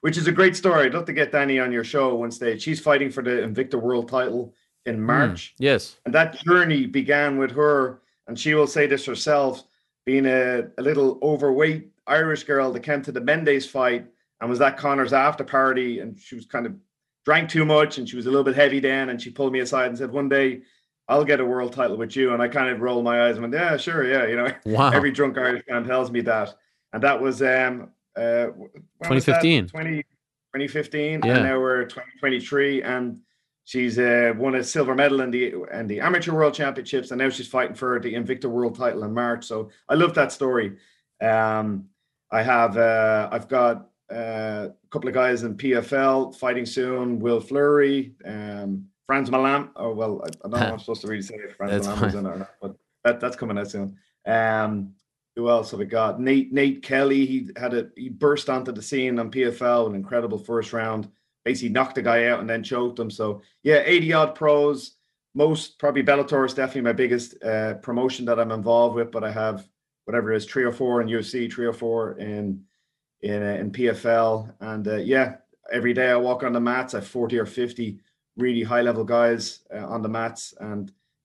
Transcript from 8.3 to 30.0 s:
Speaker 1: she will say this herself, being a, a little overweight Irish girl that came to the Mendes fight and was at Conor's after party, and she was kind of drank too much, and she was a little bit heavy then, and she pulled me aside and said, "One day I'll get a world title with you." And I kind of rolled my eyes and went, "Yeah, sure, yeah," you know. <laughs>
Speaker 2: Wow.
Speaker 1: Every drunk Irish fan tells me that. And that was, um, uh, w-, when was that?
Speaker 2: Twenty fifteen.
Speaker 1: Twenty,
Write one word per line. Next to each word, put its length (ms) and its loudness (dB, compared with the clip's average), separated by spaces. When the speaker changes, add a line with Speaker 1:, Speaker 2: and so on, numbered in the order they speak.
Speaker 1:
she 160 0
will 120 6
say 200 2
this 180 0
herself, 600 0
being 180 4
a, 440 2
a 40 -8
little 380 2
overweight 680 2
Irish 380 2
girl 280 2
that 80 -6
came 220 -2
to 100 -10
the 80 -6
Mendes 460 2
fight 400 0
and 80 -6
was 140 2
at 160 4
Conor's 340 0
after 320 2
party, 540 2
and 200 -12
she 180 -20
was 100 -16
kind 180 -6
of 100 -8
drank 240 4
too 160 4
much, 320 4
and 100 -8
she 80 -10
was 80 -8
a 60 0
little 140 4
bit 100 2
heavy 260 4
then, 300 0
and 100 -6
she 80 -14
pulled 240 -2
me 60 0
aside 300 0
and 100 -6
said, 120 -6
"One 200 -2
day 320 2
I'll 180 4
get 160 4
a 40 2
world 300 -2
title 240 0
with 180 -6
you." 160 4
And 80 0
I 80 2
kind 220 0
of 100 -4
rolled 240 0
my 220 4
eyes 100 2
and 60 -6
went, 100 -4
"Yeah, 240 0
sure, 320 -2
yeah," 180 2
you 100 -2
know. 140 0
<laughs> 0 -
Speaker 2:
Wow. 260 4
Speaker 1:
Every 200 4
drunk 260 0
Irish 300 -2
fan 180 -4
tells 260 -2
me 120 -2
that. 320 -2
And 80 -2
that 180 2
was, 220 0
um, 480 0
uh, 300 0
w-, 240 -12
when 0 -
was 0 -
that? 40 -10
Speaker 2:
Twenty 160 2
fifteen. 460 4
Speaker 1:
Twenty, 380 -6